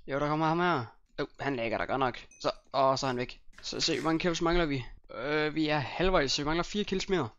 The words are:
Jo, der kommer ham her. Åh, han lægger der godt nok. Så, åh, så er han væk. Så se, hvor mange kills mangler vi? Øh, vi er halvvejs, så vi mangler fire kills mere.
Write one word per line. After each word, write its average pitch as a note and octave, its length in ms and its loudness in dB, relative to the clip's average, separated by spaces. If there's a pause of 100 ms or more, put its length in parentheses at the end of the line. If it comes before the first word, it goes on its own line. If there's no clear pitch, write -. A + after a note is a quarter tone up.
Jo, C#3 120 -2
der D3 80 0
kommer D#3 200 2
ham E3 120 2
her. E3 260 2 (340)
Åh, C#3+ 60 -2 (140)
han C#3 160 -2
lægger A2+ 220 -2
der F2 80 -2
godt B2 140 0
nok. B2+ 200 0 (220)
Så, C#3+ 100 0 (220)
åh, C3+ 240 4
så C#3 80 -2
er - 20 2
han B2 100 0
væk. - 240 -6 (200)
Så - 180 -6
se, - 200 0
hvor C#3 40 -6
mange D#3+ 160 2
kills E3+ 220 0
mangler E3+ 240 4
vi? C3+ 200 -2 (300)
Øh, D3 400 0
vi D#3 120 2
er D3+ 100 2
halvvejs, D3 540 2
så D3 100 -2
vi C#3 40 -2
mangler E3 180 2
fire G#3 200 -2
kills F#3+ 260 -4
mere. F3 300 0